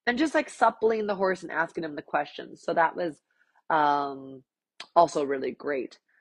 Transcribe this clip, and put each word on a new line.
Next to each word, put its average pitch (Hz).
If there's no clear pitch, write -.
and 240
just, 311
like, 302
suppling 220
the 202
horse 190
and 165
asking 165
him 147
the 151
questions. -
So 170
that 165
was, 165
um, 139
also 165
really 135
great. -